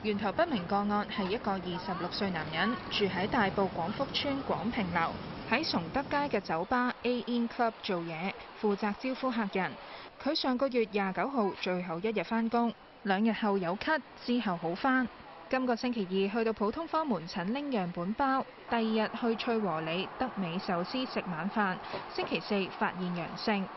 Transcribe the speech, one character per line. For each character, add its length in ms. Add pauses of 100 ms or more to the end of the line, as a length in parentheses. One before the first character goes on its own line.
源 120
頭 140
不 160
明 220
個 80
案 320
係 200
一 100
個 120
二 80
十 420
六 120
歲 180
男 220
人， 200 (160)
住 180
喺 200
大 240
埔 260
廣 140
福 240
邨 180 (160)
廣 220
平 240
樓， 180 (380)
喺 180
崇 140 (100)
德 120
街 340
嘅 20
酒 260
吧 360
A 240
In 220
Club 240 (100)
做 200
嘢， 300 (300)
負 140
責 240
招 200
呼 80
客 240
人。 200 (500)
佢 140
上 200
個 120
月 240
廿 200
九 160
號 220 (100)
最 220
後 160
一 120
日 120
返 260
工， 240 (300)
兩 220
日 80
後 260
有 180
咳， 240 (240)
之 160
後 160
好 160
返。 360 (420)
今 160
個 80
星 180
期 140
二 320
去 60
到 80
普 180
通 160
科 180
門 220
診 260
拎 200
樣 200
本 220
包， 320 (240)
第 60
二 300
日 40 (100)
去 140
翠 240
和 220
里 360
德 200
美 220
壽 260
司 220
食 200
晚 240
飯， 260 (380)
星 100
期 140
四 260 (140)
發 140
現 100 (140)
陽 200
性。 300 (100)